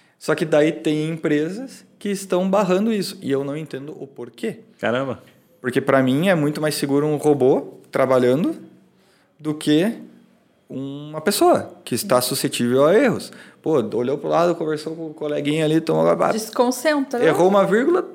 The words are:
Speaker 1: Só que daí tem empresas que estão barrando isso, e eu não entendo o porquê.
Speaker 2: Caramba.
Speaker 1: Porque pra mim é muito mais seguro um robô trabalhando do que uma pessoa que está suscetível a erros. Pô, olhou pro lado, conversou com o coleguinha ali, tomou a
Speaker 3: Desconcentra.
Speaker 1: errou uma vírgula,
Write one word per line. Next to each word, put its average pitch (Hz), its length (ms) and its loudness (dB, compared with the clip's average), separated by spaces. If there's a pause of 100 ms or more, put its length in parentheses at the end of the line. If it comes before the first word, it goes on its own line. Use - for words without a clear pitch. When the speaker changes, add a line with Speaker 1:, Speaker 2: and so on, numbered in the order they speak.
(200)
Speaker 1:
Só 156 160 -2
que 170 100 -2
daí 156 260 4
tem 156 380 -2
empresas 165 760 -4 (140)
que 202 120 -8
estão 190 400 -2
barrando 196 440 2
isso, - 280 -6
e 135 100 -4
eu 135 120 0
não 143 140 -8
entendo 151 400 -12
o 143 80 -14
porquê. 131 540 -10 (200)
Speaker 2:
Caramba. 120 440 -4 (380)
Speaker 1:
Porque 127 180 -2
pra 135 240 4
mim 139 240 0
é 185 80 4
muito 151 240 0
mais 151 160 -2
seguro 143 320 0
um 151 80 0
robô 143 600 2 (140)
trabalhando 131 680 2 (840)
do 151 160 -6
que 156 380 2 (760)
uma 143 520 -10
pessoa - 640 2
que - 120 -6
está 123 260 2
suscetível 131 640 0
a 170 100 6
erros. 220 360 0 (300)
Pô, 156 120 -2 (220)
olhou 123 220 -2
pro 156 120 -6
lado, 170 260 2
conversou 156 400 -6
com 165 120 -10
o 151 60 -14
coleguinha 151 520 -2
ali, 160 160 2
tomou 160 260 0
a 170 240 2
Speaker 3:
Desconcentra. 254 920 -2
Speaker 1:
errou 160 240 4
uma 196 180 4
vírgula, 285 500 2